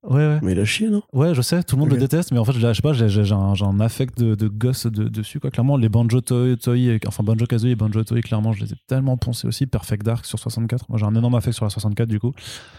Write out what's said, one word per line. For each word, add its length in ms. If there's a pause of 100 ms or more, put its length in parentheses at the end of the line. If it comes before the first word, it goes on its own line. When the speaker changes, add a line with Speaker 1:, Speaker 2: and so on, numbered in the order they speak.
Speaker 1:
Ouais, 140
ouais. 260
Speaker 2:
Mais 100
il 80
a 40
chié, 240
non ? 140 (100)
Speaker 1:
Ouais, 220
je 80
sais, 200
tout 140
le 40
monde 100
Speaker 2:
Ok. 60
Speaker 1:
le 40
déteste, 320
mais 60
en 80
fait, 80
je, 60
je 120
sais 80
pas, 140
j'ai, 160
j'ai, 120
j'ai 120
un, 200
j'ai 120
un 140
affect 380
de, 160
de 140
gosse 380
de, 240
dessus, 300
quoi. 100
Clairement, 260
les 140
Banjo 320
Toy, 340
Toy 320
et, 180
enfin, 160
Banjo-Kazooie 500
et 40
Banjo-Toy, 460
clairement, 320
je 100
les 80
ai 40 (100)
tellement 320
poncés 280
aussi. 200
Perfect 360
Dark 220
sur 140
soixante-quatre. 500
Moi, 100
j'ai 60
un 100
énorme 200
affect 200
sur 120
la 40
soixante-quatre, 380
du 100
coup, 140 (460)